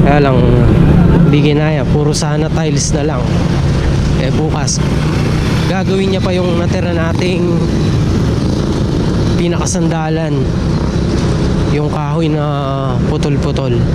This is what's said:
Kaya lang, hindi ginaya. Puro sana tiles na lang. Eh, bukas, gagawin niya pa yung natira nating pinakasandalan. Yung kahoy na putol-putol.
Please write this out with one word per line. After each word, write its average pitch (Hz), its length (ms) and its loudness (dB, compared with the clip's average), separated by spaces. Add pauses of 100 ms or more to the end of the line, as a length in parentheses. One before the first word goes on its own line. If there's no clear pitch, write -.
Kaya 139 160 4
lang, 135 180 2 (840)
hindi 147 160 4
ginaya. 147 480 0
Puro 147 240 2
sana 151 400 -2
tiles 147 420 -2
na 143 160 0
lang. 123 140 -2 (960)
Eh, 160 160 -2
bukas, 151 420 -2 (880)
gagawin 190 480 0
niya 185 80 0
pa 190 140 0
yung 175 240 0
natira 175 320 0
nating 170 560 0 (1900)
pinakasandalan. 160 960 -2 (1400)
Yung 147 180 0
kahoy 151 380 -2
na 151 160 0 (640)
putol-putol. 135 720 0 (160)